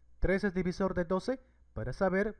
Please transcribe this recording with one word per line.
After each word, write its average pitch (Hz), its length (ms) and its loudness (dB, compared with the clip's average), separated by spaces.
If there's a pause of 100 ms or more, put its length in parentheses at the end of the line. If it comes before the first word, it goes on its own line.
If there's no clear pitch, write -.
(200)
¿Tres 185 240 2
es 196 100 0
divisor 180 400 0
de 175 120 0
doce? 190 340 -2 (340)
Para 113 180 -6
saber, 196 480 0